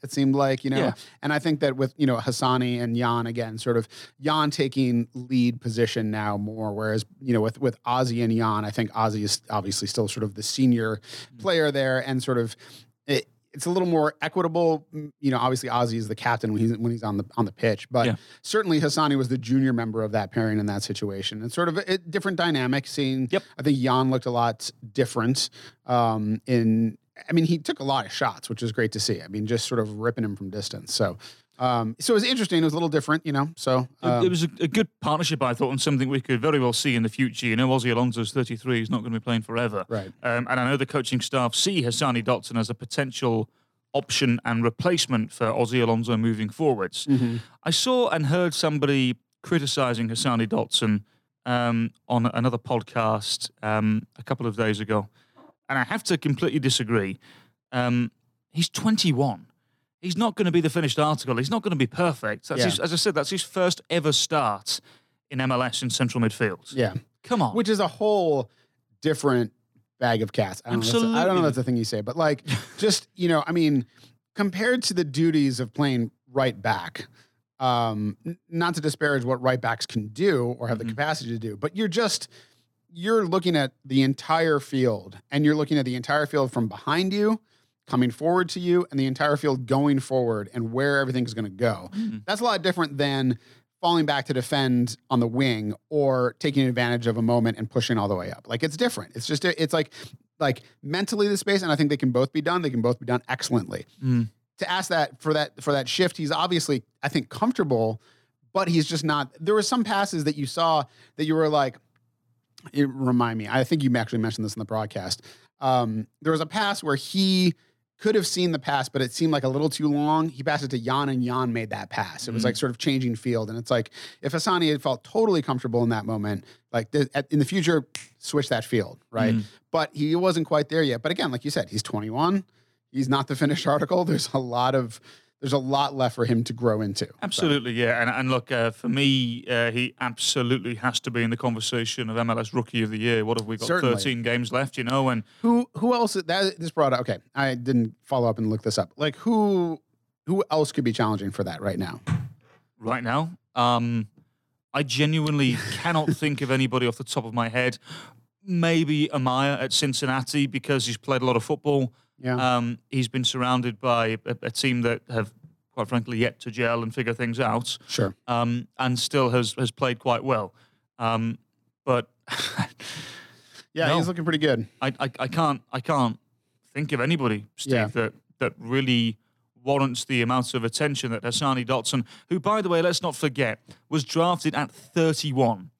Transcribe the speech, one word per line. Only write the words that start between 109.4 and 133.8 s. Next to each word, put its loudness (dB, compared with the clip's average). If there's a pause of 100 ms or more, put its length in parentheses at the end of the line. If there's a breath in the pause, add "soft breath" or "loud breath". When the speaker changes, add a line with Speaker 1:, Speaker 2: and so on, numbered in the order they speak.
Speaker 1:
were 4
some 2
passes 0
that 0
you -4
saw 2 (320 soft breath)
that -2
you 2
were 4
like, 2 (960)
it, 4
remind 2
me, -6
I 2
think 0
you 4
actually 0
mentioned -2
this -6
in -12
the -8
broadcast. -6 (380 loud breath)
Um, 2 (160)
there 2
was 2
a -4
pass -2
where 0
he 2 (440)
could 2
have 2
seen 0
the -2
pass, -2
but -2
it -4
seemed 2
like 0
a 2
little 0
too -2
long. 2
He -12
passed -2
it -6
to -2
Jan, 0
and 0
Jan 0
made -4
that -8
pass. -6
It -6
was, -2
Speaker 2:
Mm. 0
Speaker 1:
like, 0
sort 0
of -8
changing 0
field. -2
And -8
it's -4
like, 0 (300 loud breath)
if -4
Hassani 2
had 0
felt -2
totally 2
comfortable 0
in 2
that -2
moment, -4 (300 loud breath)
like, -2
th-, 2
at, -4
in 4
the 4
future, 2 (300)
switch -2
that -2
field, -2 (120)
right? 2
Speaker 2:
Mm. 0 (280 loud breath)
Speaker 1:
But 0
he 0
wasn't 2
quite 2
there 2
yet. 0
But 0
again, -2
like -6
you -4
said, -2
he's -4
twenty-one. 0 (480)
He's -2
not 0
the -4
finished 0
<laughs> 4
article. 2